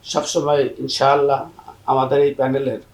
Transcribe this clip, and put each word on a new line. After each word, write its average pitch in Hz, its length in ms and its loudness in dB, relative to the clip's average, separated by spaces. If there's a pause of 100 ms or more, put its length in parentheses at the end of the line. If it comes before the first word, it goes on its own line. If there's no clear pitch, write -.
সবসময় 147 640 0 (100)
ইনশাআল্লাহ 139 680 0 (380)
আমাদের 131 320 2
এই 143 160 4
প্যানেলের 131 440 -2 (160)